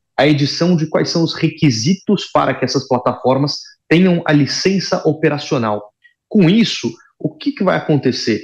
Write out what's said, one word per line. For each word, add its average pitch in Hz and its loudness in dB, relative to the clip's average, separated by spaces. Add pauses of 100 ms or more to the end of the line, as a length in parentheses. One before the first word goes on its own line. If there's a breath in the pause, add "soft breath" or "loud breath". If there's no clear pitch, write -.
(160)
a 135 2
edição 156 2
de 156 0
quais 156 -2
são 170 0
os 156 -2
requisitos 151 0
para 139 0
que 127 -4
essas 135 -4
plataformas 131 -2 (300 loud breath)
tenham 175 4
a 156 0
licença 165 0
operacional. 143 -2 (360 soft breath)
Com 196 4
isso, 202 0 (240 loud breath)
o - -6
que - -6
que - -6
vai 175 0
acontecer? 127 0